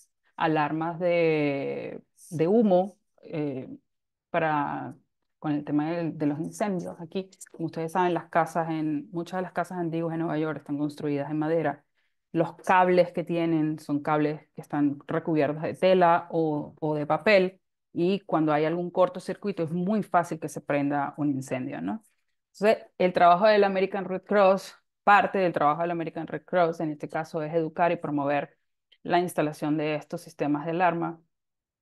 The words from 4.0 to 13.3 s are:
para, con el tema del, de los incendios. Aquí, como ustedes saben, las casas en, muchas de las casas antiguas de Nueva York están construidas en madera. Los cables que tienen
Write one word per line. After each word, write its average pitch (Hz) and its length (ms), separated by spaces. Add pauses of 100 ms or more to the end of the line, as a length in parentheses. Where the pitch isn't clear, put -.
para, 147 640 (440)
con 156 140
el 147 120
tema 147 260
del, 165 280
de 151 80
los 143 120
incendios. 180 600
Aquí, 185 300 (200)
como 165 160
ustedes 160 260
saben, 180 220
las - 140
casas 165 420
en, 156 400
muchas 170 280
de 185 40
las 175 100
casas 180 260
antiguas 165 340
de 165 60
Nueva 160 200
York 156 200
están 143 200
construidas 147 520
en 151 80
madera. 156 460 (480)
Los 165 220
cables 180 580
que 170 120
tienen 160 560